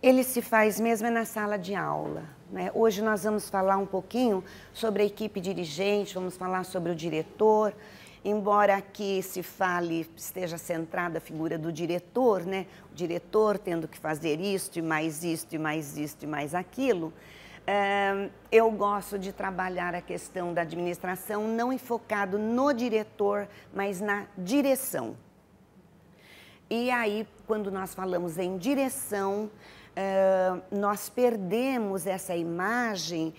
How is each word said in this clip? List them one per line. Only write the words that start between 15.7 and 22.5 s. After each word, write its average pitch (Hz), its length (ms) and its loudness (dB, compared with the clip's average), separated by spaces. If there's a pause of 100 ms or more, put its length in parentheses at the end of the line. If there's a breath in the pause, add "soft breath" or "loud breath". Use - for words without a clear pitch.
isto 151 260 -8
e 147 40 -8
mais 147 260 -4
aquilo, 180 600 -2 (520 loud breath)
é, 196 640 2 (220)
eu 226 200 8
gosto 202 460 -2
de 190 140 -6
trabalhar 185 640 -4
a 175 60 -6
questão 175 520 -6
da 170 100 0
administração 180 840 -4
não 233 240 0
enfocado 208 680 -2
no 240 360 2